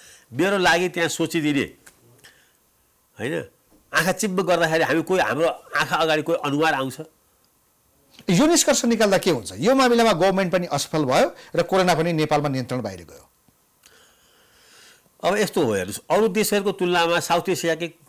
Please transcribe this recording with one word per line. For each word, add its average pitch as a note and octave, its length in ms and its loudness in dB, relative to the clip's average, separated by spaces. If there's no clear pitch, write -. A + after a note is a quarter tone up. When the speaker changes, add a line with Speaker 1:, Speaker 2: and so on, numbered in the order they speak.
Speaker 1:
मेरो F#3 260 0
लागि F3 300 2
त्यहाँ E3+ 200 -2
सोचिदिने, D3+ 640 -2
होइन? C#3+ 240 -6
आँखा E3 180 0
चिम्म F#3+ 300 -4
गर्दाखेरि E3+ 420 0
हामी E3 180 0
कोही, F3+ 180 0
हाम्रो C#3 280 0
आँखा D3+ 480 -4
अगाडि D#3 260 0
कोही D#3+ 220 -2
अनुहार D3 300 0
आउँछ? C3 260 -6
Speaker 2:
यो G3 160 4
निष्कर्ष D#4 380 2
निकाल्दा A3 340 2
के - 120 0
हुन्छ? C3 260 -2
यो F#3 180 2
मामिलामा A#3+ 380 4
गभर्मेन्ट F#3 400 0
पनि F3+ 140 0
असफल D3 380 -2
भयो F3 300 2
र E3+ 60 2
कोरोना F3+ 320 2
पनि E3 180 -2
नेपालमा D3+ 360 0
नियन्त्रण B2+ 340 -6
बाहिर F#2+ 180 -10
गयो। - 280 -20
Speaker 1:
अब F3+ 120 2
यस्तो F#3 280 0
हो, A2 100 0
हेर्नुहोस्, F#2+ 260 -4
अरू G#3 180 4
देशहरूको G3+ 440 0
तुलनामा F3 480 0
साउथ F3 280 -2
एसियाकै E3 440 -2